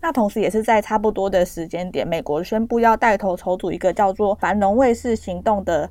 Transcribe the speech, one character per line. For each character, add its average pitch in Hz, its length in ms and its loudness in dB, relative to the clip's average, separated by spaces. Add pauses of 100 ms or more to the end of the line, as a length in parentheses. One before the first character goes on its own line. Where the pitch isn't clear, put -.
那 330 100 -2
同 226 180 0
时 214 120 -2
也 170 100 2
是 220 140 -2
在 220 180 4
差 214 160 -2
不 214 100 2
多 196 220 -2
的 180 160 2
时 165 180 -10
间 180 240 -6
点， 135 160 -4
美 165 160 -4
国 147 220 -4
宣 220 240 -2
布 233 140 0
要 226 160 6
带 220 200 2
头 196 200 -2
筹 185 200 -2
组 180 140 -4
一 170 80 -6
个 180 140 2
叫 196 200 2
做 202 220 0
“繁 190 240 0
荣 202 180 2
卫 254 160 4
士 233 220 -2
行 180 260 -8
动” 202 240 0
的 156 260 -2